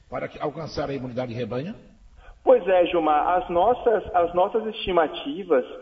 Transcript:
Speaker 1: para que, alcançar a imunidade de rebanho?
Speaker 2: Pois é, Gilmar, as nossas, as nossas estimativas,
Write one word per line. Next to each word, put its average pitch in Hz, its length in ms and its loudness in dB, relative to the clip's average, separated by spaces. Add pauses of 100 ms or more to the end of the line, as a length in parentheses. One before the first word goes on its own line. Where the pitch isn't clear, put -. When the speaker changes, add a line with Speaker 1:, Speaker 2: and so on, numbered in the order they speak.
(100)
Speaker 1:
para 139 180 -8
que, - 120 -18
alcançar 147 500 -8
a - 20 -6
imunidade 127 400 -6
de 113 60 -8
rebanho? 127 360 -6 (720)
Speaker 2:
Pois 240 240 6
é, 180 180 4
Gilmar, 156 520 2
as 180 100 -4
nossas, 214 640 2
as 175 200 2
nossas 208 320 2
estimativas, 170 960 0 (180)